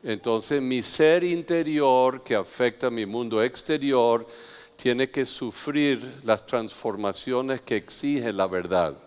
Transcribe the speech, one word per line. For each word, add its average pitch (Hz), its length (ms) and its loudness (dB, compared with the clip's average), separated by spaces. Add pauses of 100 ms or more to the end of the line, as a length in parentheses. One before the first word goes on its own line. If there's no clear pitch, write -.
Entonces 113 580 -2
mi 127 200 -2
ser 160 420 4
interior 147 960 2
que 117 140 0
afecta 120 540 0
mi 113 160 -4
mundo 110 360 -2
exterior 127 840 2 (500)
tiene 127 340 0
que 135 140 -2
sufrir 135 1000 -2
las 110 220 2
transformaciones 120 1160 -4
que - 140 -2
exige 120 560 -2
la 95 140 2
verdad. 90 480 0 (120)